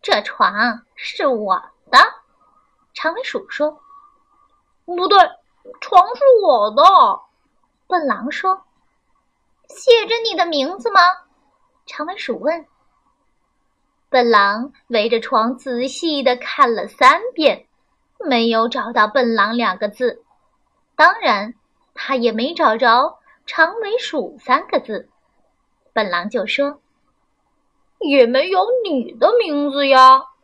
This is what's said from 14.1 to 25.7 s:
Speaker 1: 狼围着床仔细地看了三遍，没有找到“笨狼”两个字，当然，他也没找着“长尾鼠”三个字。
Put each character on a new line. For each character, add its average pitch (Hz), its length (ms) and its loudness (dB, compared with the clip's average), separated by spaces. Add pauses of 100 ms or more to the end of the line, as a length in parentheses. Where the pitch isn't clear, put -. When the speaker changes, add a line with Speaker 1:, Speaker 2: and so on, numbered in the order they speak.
Speaker 1:
狼 214 440 0 (140)
围 226 200 -2
着 226 140 -2
床 226 340 -2
仔 247 320 -8
细 285 340 -6
地 247 140 0
看 247 400 0
了 196 120 -6
三 294 340 2 (120)
遍， 285 340 0 (520)
没 247 280 -2
有 226 200 0
找 240 240 -8
到 220 160 2
“笨 233 280 0
狼” 214 200 -2
两 202 220 -4
个 208 100 -6
字， 226 340 -6 (760)
当 359 240 4
然， 220 320 -2 (400)
他 262 240 -6
也 233 160 0
没 247 200 -4
找 262 220 0
着 247 440 0 (280)
“长 349 320 0
尾 440 180 -6
鼠” 262 460 -8
三 294 240 -2
个 254 140 -2
字。 214 260 -12 (840)